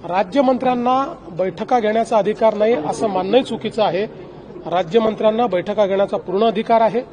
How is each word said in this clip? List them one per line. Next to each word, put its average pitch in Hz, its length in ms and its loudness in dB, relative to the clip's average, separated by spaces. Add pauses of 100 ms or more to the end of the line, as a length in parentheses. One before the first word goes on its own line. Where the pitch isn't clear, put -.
राज्यमंत्र्यांना 247 1120 0 (160)
बैठका 190 480 0
घेण्याचा 220 380 0
अधिकार 208 360 2
नाही, 214 200 2
असं 226 340 -2
मानणंही 196 360 2
चुकीचं 220 400 -4
आहे. 185 220 0 (600)
राज्यमंत्र्यांना 214 840 0
बैठका 196 380 0
घेण्याचा 196 320 0
पूर्ण 190 260 -2
अधिकार 226 380 2
आहे. 220 200 2 (120)